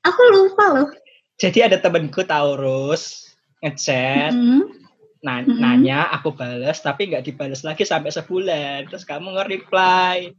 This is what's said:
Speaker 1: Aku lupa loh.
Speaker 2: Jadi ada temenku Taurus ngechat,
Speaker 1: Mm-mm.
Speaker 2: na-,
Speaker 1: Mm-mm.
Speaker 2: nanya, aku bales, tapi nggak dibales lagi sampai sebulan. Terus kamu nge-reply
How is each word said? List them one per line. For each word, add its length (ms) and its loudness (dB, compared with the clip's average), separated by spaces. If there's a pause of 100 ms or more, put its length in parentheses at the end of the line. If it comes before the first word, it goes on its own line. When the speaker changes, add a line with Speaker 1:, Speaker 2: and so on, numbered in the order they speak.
Speaker 1:
Aku 200 2 (120)
lupa 400 4
loh. 160 2 (480)
Speaker 2:
Jadi 240 2
ada 160 6
temenku 480 0
Taurus 1040 -2 (320)
ngechat, 720 -2
Speaker 1:
Mm-mm. 320 4 (560)
Speaker 2:
na-, 240 -6
Speaker 1:
Mm-mm. 80 2
Speaker 2:
nanya, 560 2
aku 240 -4
bales, 480 -6
tapi 280 -4
nggak 160 -6
dibales 360 -10
lagi 240 -4
sampai 240 -4
sebulan. 800 -6
Terus 160 -18
kamu 320 -10
nge-reply 1000 0